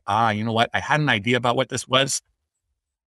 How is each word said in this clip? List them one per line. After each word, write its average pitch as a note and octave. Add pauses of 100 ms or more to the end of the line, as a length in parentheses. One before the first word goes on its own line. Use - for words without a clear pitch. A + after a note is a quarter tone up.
"Ah, A2
you G#2
know A2+
what? A2+
I G2
had D3+
an D3
idea A#2
about A#2+
what B2+
this -
was, C3 (840)